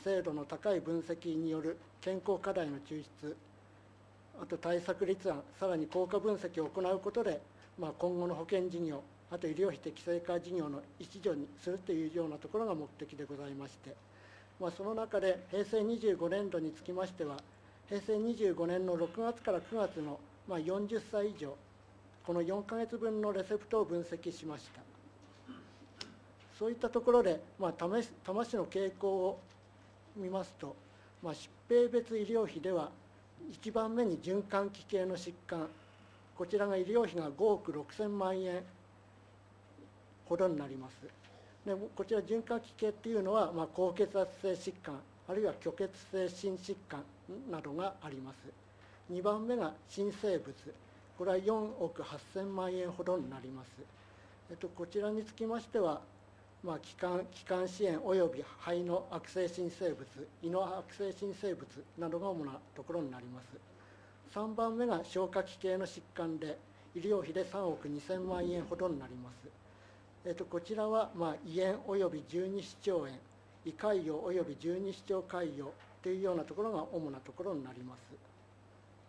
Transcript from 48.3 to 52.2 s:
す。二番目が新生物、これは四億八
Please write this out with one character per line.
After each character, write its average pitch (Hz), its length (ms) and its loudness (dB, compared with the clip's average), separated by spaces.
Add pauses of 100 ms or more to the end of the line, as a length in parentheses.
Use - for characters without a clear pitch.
す。 - 40 -16 (760)
二 175 100 -2
番 208 260 2
目 247 100 2
が 180 180 0 (160)
新 202 200 0
生 196 280 2
物、 139 160 -8 (600)
こ 180 80 -2
れ 190 80 2
は 185 60 6
四 214 420 2
億 165 220 -2
八 147 160 -8 (140)